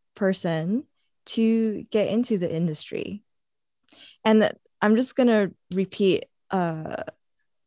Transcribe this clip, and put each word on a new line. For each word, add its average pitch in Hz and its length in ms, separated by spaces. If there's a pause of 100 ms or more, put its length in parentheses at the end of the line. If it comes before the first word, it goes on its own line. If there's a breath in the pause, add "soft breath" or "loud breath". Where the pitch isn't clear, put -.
(160)
person 185 680 (440)
to 226 640
get 214 180
into 226 280
the 175 160
industry. 170 680 (1040 loud breath)
And 220 260 (300)
I'm 214 160
just 254 180
gonna 220 360 (220)
repeat, 185 520 (240)
uh, 165 540 (640)